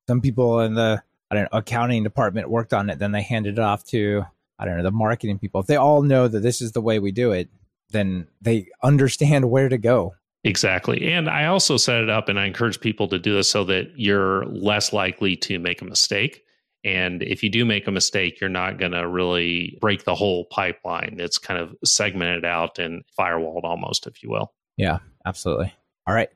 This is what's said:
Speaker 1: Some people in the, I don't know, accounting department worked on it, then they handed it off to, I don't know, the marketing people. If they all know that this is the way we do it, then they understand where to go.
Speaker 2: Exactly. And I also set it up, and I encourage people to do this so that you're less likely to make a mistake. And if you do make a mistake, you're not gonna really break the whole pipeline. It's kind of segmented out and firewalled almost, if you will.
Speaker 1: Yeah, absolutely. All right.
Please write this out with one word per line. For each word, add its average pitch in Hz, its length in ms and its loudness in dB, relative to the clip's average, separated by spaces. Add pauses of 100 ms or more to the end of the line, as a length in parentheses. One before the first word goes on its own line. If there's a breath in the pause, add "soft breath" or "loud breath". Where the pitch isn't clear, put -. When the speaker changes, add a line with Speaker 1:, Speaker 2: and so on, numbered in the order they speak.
Speaker 1:
Some 123 120 2
people 117 400 2
in 113 140 0
the, 110 260 2 (300)
I 104 60 -2
don't 104 80 2
know, - 140 -2
accounting 120 440 0
department 104 480 -2
worked 113 240 -2
on 101 160 0
it, 71 80 -6
then 101 140 -2
they 104 100 -2
handed 107 340 -4
it 117 60 0
off 104 220 0
to, 104 400 0 (340)
I 104 60 -8
don't 87 140 -4
know, 87 40 -2
the 92 80 2
marketing 107 480 0
people. 95 220 -4
If 95 80 -4
they 147 80 4
all 143 260 6
know 131 240 6
that 110 140 0
this 120 200 0
is 113 120 -6
the 120 80 -2
way 110 180 2
we 98 140 -2
do 120 180 2
it, 90 180 0 (420)
then 95 360 -2 (140)
they 113 260 0 (160)
understand 139 640 4
where 135 200 4
to 123 100 0
go. 107 360 2 (280)
Speaker 2:
Exactly. 95 680 0
And 165 160 0
I 147 160 0
also 170 320 2
set 117 240 2
it 110 80 0
up, 107 220 0
and 101 100 0
I 101 60 0
encourage 104 340 -2
people 104 280 -2
to 92 100 0
do 101 160 0
this 98 160 2
so 104 140 2
that 92 320 -2
you're 98 500 2
less 104 440 0
likely 95 460 0
to 92 220 -4
make 90 240 -4
a - 20 -12
mistake. - 580 -2 (400)
And 90 400 -2
if - 200 -6
you 107 80 0
do 113 160 2
make 104 200 0
a 104 40 -4
mistake, 95 500 -2
you're 95 80 -2
not 92 300 -4
gonna 87 280 -2
really 87 760 -2
break 104 220 0
the 90 100 0
whole 90 320 0
pipeline. 90 720 -6
It's 85 180 -6
kind 90 240 -6
of 82 240 -10
segmented 87 640 -2
out 85 320 -2
and 85 260 -8 (140)
firewalled 85 460 -2
almost, - 420 -6
if - 160 -20
you 57 80 -12
will. 55 240 -4 (240)
Speaker 1:
Yeah, 90 220 0 (260)
absolutely. 87 480 -4 (320)
All 95 80 2
right. 110 220 0